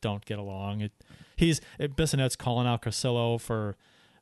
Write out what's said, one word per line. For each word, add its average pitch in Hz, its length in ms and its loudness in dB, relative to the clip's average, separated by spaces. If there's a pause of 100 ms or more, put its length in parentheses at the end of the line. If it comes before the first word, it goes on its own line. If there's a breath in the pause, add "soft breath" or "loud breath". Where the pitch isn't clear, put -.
don't 101 240 -4
get 104 140 -6
along. 101 420 -6
It, 104 100 -4 (440 loud breath)
he's, 165 260 4 (160 loud breath)
it, 143 180 -4
Bissonnette's 139 400 2
calling 123 300 0
out 120 160 2
Carcillo 117 580 0
for 107 380 -2 (440 soft breath)